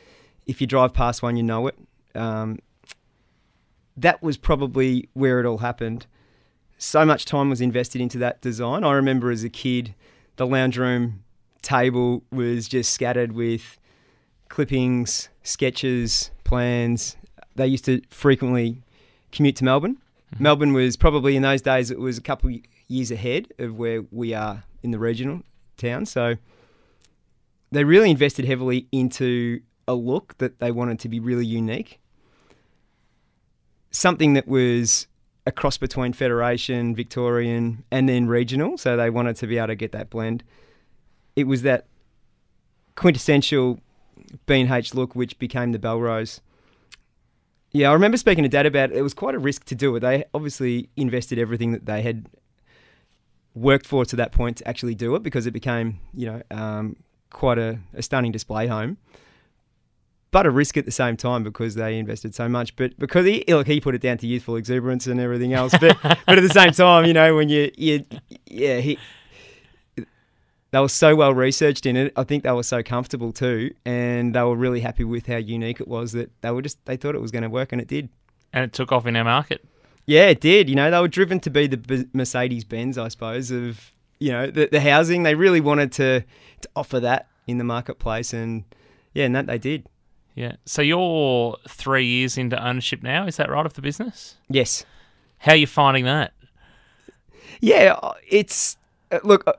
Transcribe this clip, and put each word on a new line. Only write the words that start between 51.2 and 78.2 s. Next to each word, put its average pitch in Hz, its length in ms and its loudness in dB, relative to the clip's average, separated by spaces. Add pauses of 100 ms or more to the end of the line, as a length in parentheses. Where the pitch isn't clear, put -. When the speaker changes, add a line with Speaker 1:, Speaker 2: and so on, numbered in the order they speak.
Speaker 1:
everything 117 340 -2
that - 140 -8
they 107 160 -4
had 117 240 -6 (1300)
worked 135 320 4
for 131 180 0
to 117 120 -6
that 117 160 -4
point 120 260 0
to - 100 -12
actually 120 260 -6
do 117 220 -4
it, 220 60 -8
because 131 240 -4
it 120 60 -4
became, 117 460 -4 (160)
you 120 120 -8
know, 113 160 -12 (100)
um, 107 440 -8 (340)
quite 123 280 0
a, 113 200 -4 (160)
a - 80 -10
stunning 123 280 -2
display 110 380 -6
home. 117 280 -6 (1400)
But 185 140 6
a 147 40 6
risk 139 260 2
at 143 80 0
the - 80 -10
same 120 240 -2
time 123 260 -4
because 107 320 -8
they 110 240 -4
invested 110 380 -10
so 117 120 -4
much. 120 280 -4
But 127 240 -4
because 175 260 2
he, 214 220 2
look, 156 180 4
he 147 140 2
put 131 160 -2
it - 40 -8
down 123 180 0
to 117 100 -6
youthful 120 260 -4
exuberance 123 540 -4
and 123 100 -2
everything 123 360 -2
else. 127 260 0
But, 160 200 8
Speaker 2:
<laughs> - 20 -8
Speaker 1:
but 175 360 6
at - 20 8
the 185 100 6
same 180 200 10
time, 175 340 8
you 170 80 6
know, 160 220 8
when 151 140 2
you, 147 280 2
you, 147 280 0 (420)
yeah, 127 320 -2
he, 135 180 -2 (1000)
they - 800 -8
were 135 100 4
so 156 280 6
well 139 180 4
researched 135 500 0
in 127 120 0
it. 135 180 0
I 131 80 -2
think 143 220 -4
they 127 80 0
were 120 100 -2
so 120 180 -4
comfortable 123 520 -6
too, 123 420 -4 (100)
and 120 480 -2
they 123 100 0
were 120 120 0
really 123 240 -2
happy 120 240 -4
with 117 240 -6
how 120 120 -4
unique 113 420 -6
it - 80 -10
was 117 240 -8
that 120 180 -8 (120)
they 117 100 -4
were 127 100 -4
just, 143 220 -12
they 131 120 -8
thought 147 200 -6
it - 40 -6
was 110 120 -10
gonna 117 180 -6
work, 127 220 -6
and 123 80 -4
it 113 80 -12
did. 143 200 -8 (440)